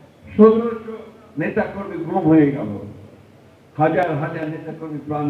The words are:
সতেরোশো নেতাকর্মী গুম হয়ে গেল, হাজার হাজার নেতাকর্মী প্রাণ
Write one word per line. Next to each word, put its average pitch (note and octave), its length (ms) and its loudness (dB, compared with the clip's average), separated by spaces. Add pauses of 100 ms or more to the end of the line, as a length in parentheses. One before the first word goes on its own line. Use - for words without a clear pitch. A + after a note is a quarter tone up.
(340)
সতেরোশো A3 600 4 (440)
নেতাকর্মী F#3+ 560 -4 (100)
গুম F3+ 240 -2
হয়ে D#3 260 6
গেল, A2+ 140 -6 (1080)
হাজার E3 300 2 (120)
হাজার D#3+ 220 -6 (100)
নেতাকর্মী D3+ 540 -12
প্রাণ D3 220 -4